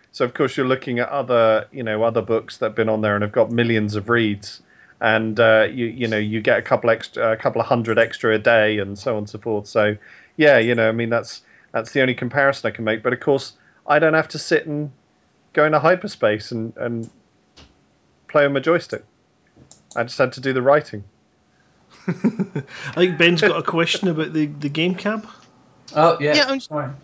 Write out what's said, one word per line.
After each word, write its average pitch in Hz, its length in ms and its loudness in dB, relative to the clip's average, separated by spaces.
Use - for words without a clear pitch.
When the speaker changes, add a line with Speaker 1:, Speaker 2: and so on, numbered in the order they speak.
Speaker 1:
So - 140 -2
of 123 80 -4
course 139 240 -2
you're 131 100 0
looking 131 300 -2
at 120 120 -2
other, 117 600 2
you 135 120 -10
know, 107 200 -4
other 113 200 0
books 113 340 -4
that 117 100 -2
have 107 80 -6
been 110 140 0
on 110 120 0
there 107 120 2
and 104 80 0
have 104 100 -4
got 117 200 2
millions 113 440 0
of 104 140 -6
reads, 110 520 -2
and, 110 400 0
uh, 110 300 6
you, 123 160 -4
you 117 220 -4
know, 110 100 -2
you 107 240 -2
get 110 160 2
a 117 60 -2
couple 120 260 0
extra, 113 420 0
a 110 60 0
couple 123 240 -2
of 113 60 -4
hundred 117 320 0
extra 113 340 0
a 110 60 2
day, 107 400 4
and 98 180 -6
so 123 140 -6
on 110 80 -2
and 104 100 -10
so - 80 -14
forth. 104 300 -6
So 104 300 0
yeah, 147 220 6
you 117 160 4
know, 113 160 2
I 110 40 0
mean, 117 160 -2
that's, - 340 -4
that's 113 180 -4
the 139 100 0
only 131 140 2
comparison 135 520 0
I 110 40 -4
can 113 140 -8
make. 110 180 -2
But 123 100 0
of 127 60 -6
course, 139 340 -2
I 147 140 4
don't 160 160 2
have 156 140 0
to 156 100 -12
sit - 260 0
and 147 260 -6
go 151 120 4
into 156 140 4
hyperspace 139 720 0
and, 117 260 -8
and 117 320 -6
play 147 180 4
on 139 80 0
my 139 80 0
joystick. 160 420 -2
I 120 80 -2
just 123 140 -12
had 127 160 0
to - 80 -14
do 135 120 -2
the 127 80 -2
writing. 135 420 2
Speaker 2:
<laughs> - 520 -20
I 196 540 -4
think 180 220 2
Ben's 170 240 4
got 170 160 2
a 165 60 -4
question 165 440 -2
about 160 260 -2
the, 156 140 0
the 147 220 -6
game 160 260 -2
cab. 214 320 -6
Speaker 3:
Oh, 165 240 4
yeah. 147 160 2
Speaker 4:
Yeah, 294 120 2
I'm 190 120 -4
Speaker 3:
Sorry. 147 300 -8